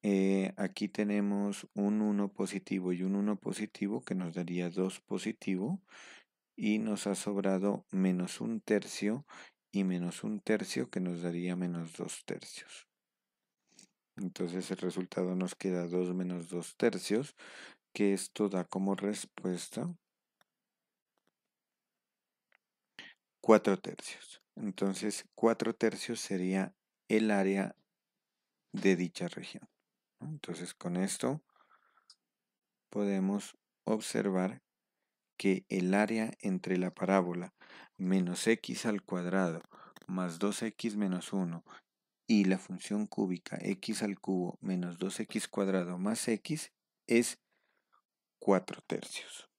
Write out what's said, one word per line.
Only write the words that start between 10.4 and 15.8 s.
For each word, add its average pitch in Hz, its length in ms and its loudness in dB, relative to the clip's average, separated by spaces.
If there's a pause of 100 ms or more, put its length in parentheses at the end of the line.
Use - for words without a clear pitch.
que 95 120 -2
nos 87 200 -2
daría 87 360 -2
menos 85 400 -4
dos - 260 -8
tercios. - 640 -12 (1300)
Entonces 90 560 -4
el 92 60 -2
resultado 90 580 -2
nos 92 200 -2
queda 90 320 -2